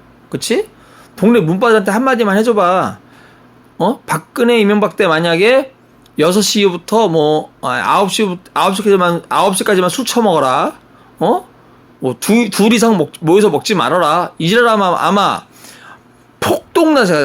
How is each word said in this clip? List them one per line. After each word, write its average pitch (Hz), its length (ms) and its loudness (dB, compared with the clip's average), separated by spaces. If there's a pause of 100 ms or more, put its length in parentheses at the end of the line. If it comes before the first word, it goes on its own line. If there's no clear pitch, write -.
(300)
그치? 254 400 -4 (480)
동네 220 240 2
문바들한테 202 500 0
한마디만 226 460 0
해줘봐. 185 600 0 (840)
어? 202 260 -2
박근혜, 233 560 -2
이명박 208 340 0
때 202 100 0
만약에 175 680 0 (460)
여섯 180 220 2
시 208 200 -2
이후부터 202 480 0
뭐, 156 420 0 (100)
아, 123 220 -4
아홉 185 280 0
시부터, 190 420 -4
아홉 180 220 0
시까지만, 185 540 0
아홉 180 260 0
시까지만 185 340 0
술 247 160 -6
처먹어라. 165 680 0 (460)
어? - 280 -2 (520)
뭐 127 200 -6
두-, 226 300 0
둘 208 240 2
이상 226 240 2
먹-, 147 220 -4
모여서 185 300 2
먹지 160 260 -2
말아라. 160 600 -2
이지랄 226 300 0
아마, 202 320 0
아마 165 440 -2 (960)
폭동 - 540 -2
나지, 220 200 2 (120)